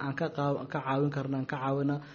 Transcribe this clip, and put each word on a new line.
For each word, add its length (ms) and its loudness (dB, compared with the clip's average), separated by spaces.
aan 120 -2
ka 200 0
qaa-, 320 0
ka 160 -4
caawin 280 2
karna, 280 -2
aan 80 -2
ka 100 -4
caawinaa. 420 2